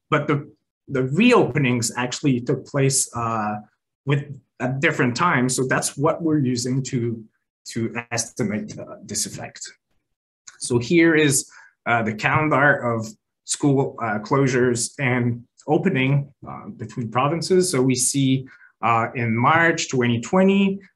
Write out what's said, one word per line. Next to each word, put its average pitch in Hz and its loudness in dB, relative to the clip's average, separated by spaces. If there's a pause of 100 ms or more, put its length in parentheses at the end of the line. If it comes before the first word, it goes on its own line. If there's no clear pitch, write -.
but 143 0
the, 143 -2 (380)
the 135 -2
reopenings 139 2
actually 123 -2
took 131 -4
place, 135 -2
uh, 113 -4 (500)
with, 139 -2 (360)
at 131 -4
different 139 0
times. 131 0
So 131 0
that's 135 -2
what 160 0
we're 156 0
using 127 -2
to, 117 -4 (460)
to 113 -4 (200)
estimate, 190 -6
uh, - -14
this - -6
effect. - -14 (880)
So 123 -2
here 165 4
is, 151 2 (360)
uh, 117 0
the 107 -2
calendar 143 2
of 117 -2 (380)
school, 139 0
uh, 107 -2
closures 123 2
and 123 0 (240)
opening, 143 2 (160)
uh, 69 -14
between 107 -8
provinces. 165 2
So 131 0
we 131 4
see, 131 0 (360)
uh, 113 2
in 117 -2
March 160 2
twenty 120 2
twenty, 196 2 (180)